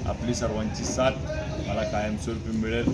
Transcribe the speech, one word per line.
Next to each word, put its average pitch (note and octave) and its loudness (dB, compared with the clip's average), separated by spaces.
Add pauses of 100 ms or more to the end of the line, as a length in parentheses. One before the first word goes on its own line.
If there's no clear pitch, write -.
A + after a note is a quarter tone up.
आपली A2 0
सर्वांची G#2+ 0
साथ B2+ 4 (580)
मला G#2+ 0
कायमस्वरूपी G#2+ -2
मिळेल. A2+ 2